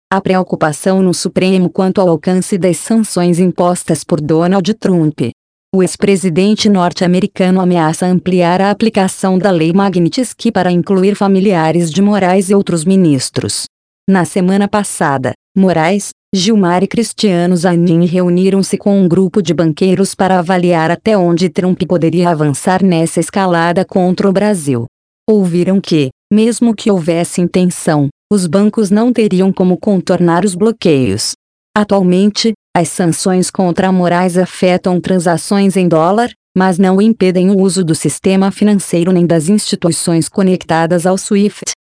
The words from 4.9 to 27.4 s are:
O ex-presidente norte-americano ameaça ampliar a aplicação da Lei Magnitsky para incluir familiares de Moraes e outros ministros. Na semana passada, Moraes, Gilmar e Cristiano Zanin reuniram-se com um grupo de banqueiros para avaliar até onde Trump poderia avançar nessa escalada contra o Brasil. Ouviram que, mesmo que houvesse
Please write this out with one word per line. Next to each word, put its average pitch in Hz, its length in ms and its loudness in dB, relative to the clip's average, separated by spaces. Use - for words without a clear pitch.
O 190 80 2
ex-presidente 190 880 0
norte-americano 185 920 0
ameaça 175 480 0
ampliar 180 540 0
a 196 100 0
aplicação 196 680 0
da 190 140 0
Lei 165 220 0
Magnitsky 196 760 0
para 185 220 0
incluir 185 420 0
familiares 175 760 0
de 165 100 0
Moraes 190 480 2
e 202 60 2
outros 170 300 -2
ministros. 160 800 0
Na 190 140 2
semana 196 440 0
passada, 147 680 -2
Moraes, 185 540 0
Gilmar 185 500 0
e 196 40 -2
Cristiano 180 680 0
Zanin 170 500 2
reuniram-se 185 720 0
com 202 220 0
um 185 80 4
grupo 185 340 0
de 165 120 0
banqueiros 170 640 0
para 185 240 0
avaliar 170 500 0
até 208 280 0
onde 175 320 0
Trump 180 380 -2
poderia 170 420 0
avançar 156 520 0
nessa 165 380 0
escalada 175 640 0
contra 185 440 0
o 196 60 2
Brasil. 165 520 -2
Ouviram 185 500 2
que, 156 300 0
mesmo 226 400 2
que 208 160 -4
houvesse 170 520 -2